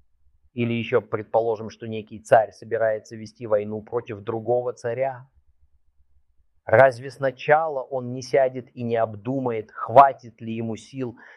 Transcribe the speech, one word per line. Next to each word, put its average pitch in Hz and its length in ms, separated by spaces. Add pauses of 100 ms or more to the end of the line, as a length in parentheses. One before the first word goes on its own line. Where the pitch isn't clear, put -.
(540)
Или 117 200
ещё 117 260
предположим, 110 720
что - 180
некий 110 320
царь 110 320
собирается 110 640
вести 110 300
войну 107 340
против 117 400
другого 113 540
царя. 127 560 (1400)
Разве 127 440
сначала 143 720
он 123 300
не 127 80
сядет 131 560
и 123 60
не 117 140
обдумает, 113 760
хватит 131 680
ли 113 120
ему 113 220
сил 123 400 (200)